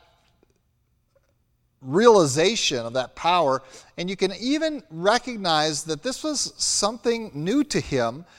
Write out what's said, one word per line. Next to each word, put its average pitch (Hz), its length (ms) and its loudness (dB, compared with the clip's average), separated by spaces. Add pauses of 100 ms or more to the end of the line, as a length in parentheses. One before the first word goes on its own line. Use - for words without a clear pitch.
(1800)
realization 160 1040 4
of 113 80 -10
that 123 200 -4
power, 160 480 2 (360)
and 175 120 -6
you 196 60 -6
can 190 240 0
even 302 500 -4
recognize 170 920 0
that 156 180 -8
this 254 220 -6
was 302 320 -4
something 226 760 -2
new 196 320 -2
to 180 160 -2
him 127 420 -4 (160)